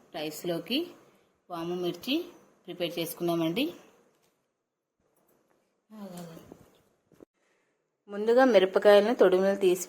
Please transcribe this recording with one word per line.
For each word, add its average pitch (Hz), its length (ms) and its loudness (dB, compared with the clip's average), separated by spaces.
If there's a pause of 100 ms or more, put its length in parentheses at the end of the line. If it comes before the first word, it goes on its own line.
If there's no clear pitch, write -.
(160)
రైస్లోకి 165 600 -8 (760)
వాము 170 320 -8
మిర్చి 247 320 -6 (480)
ప్రిపేర్ 170 340 -8
చేసుకుందామండి. 170 680 -4 (4000)
ముందుగా 233 320 2 (120)
మిరపకాయలను 208 680 6
తొడిమలు 190 360 4 (100)
తీసి 180 200 -2